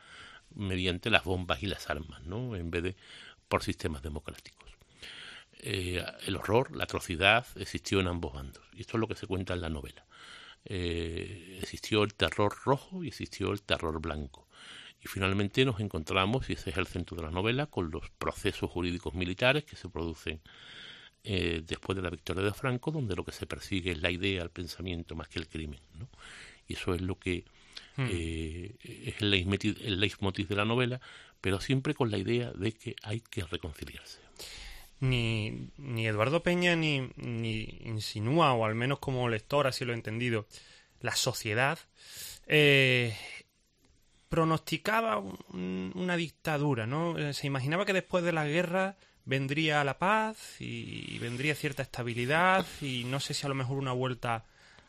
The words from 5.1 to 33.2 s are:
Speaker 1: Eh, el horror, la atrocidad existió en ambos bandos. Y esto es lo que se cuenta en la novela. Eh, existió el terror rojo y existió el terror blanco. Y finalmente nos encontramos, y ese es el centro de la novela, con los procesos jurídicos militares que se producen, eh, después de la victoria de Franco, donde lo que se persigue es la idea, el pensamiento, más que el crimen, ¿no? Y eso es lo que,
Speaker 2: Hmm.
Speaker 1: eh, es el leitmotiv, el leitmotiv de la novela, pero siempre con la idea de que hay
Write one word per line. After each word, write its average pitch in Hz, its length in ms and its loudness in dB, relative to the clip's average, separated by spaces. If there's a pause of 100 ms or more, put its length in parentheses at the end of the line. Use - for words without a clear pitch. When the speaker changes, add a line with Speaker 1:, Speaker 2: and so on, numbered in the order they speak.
Speaker 1:
Eh, 90 400 -2 (220)
el 98 120 -2
horror, 120 380 4
la - 100 0
atrocidad 95 600 4 (100)
existió - 440 0
en 92 80 4
ambos 82 260 -2
bandos. 69 300 -12 (100)
Y - 80 -16
esto - 160 -6
es 110 40 2
lo 110 60 0
que - 80 -6
se - 120 -10
cuenta 92 260 -2
en 87 80 -2
la 82 80 -4
novela. 78 380 -8 (580)
Eh, 87 960 -4
existió 104 420 2
el 104 100 2
terror 101 400 4 (120)
rojo 143 380 0
y 151 60 -6
existió - 420 -4
el 101 100 -2
terror 82 400 0
blanco. 76 460 -6 (560)
Y - 40 -14
finalmente 98 580 2
nos 117 140 0
encontramos, 95 720 2
y 98 40 -2
ese - 180 -6
es 85 60 -2
el 92 100 0
centro 87 300 -6
de 85 60 -4
la 78 80 -6
novela, 113 360 0
con 90 240 -2
los 78 200 -8
procesos - 580 -2
jurídicos 87 440 -2
militares 95 500 2
que - 120 -16
se 90 140 -12
producen, 80 500 -4 (840)
eh, 87 420 0
después 95 300 -2
de 95 60 -4
la 90 80 -2
victoria 87 340 -2
de 104 100 2
Franco, 127 380 -2
donde 127 240 -2
lo 87 80 -4
que - 80 -8
se - 140 -8
persigue 90 460 -2
es 80 100 -2
la 90 100 2
idea, 92 320 0
el 82 60 -6
pensamiento, 87 640 -6
más 80 120 -8
que - 120 -10
el - 80 -6
crimen, 78 320 -8 (180)
¿no? 101 120 -12 (580)
Y - 60 -6
eso - 200 0
es 87 80 0
lo 92 180 -2
que, 90 260 -2 (520)
Speaker 2:
Hmm. 131 120 0
Speaker 1:
eh, 82 760 -4
es - 380 -8
el 104 100 4
leitmotiv, 98 520 4
el 98 160 0
leitmotiv 98 480 0
de 101 80 0
la 101 100 4
novela, 123 360 2 (400)
pero 98 180 2
siempre 135 340 2
con 123 160 2
la 101 80 2
idea 117 340 0
de 104 200 -2
que - 320 -10
hay 107 180 -4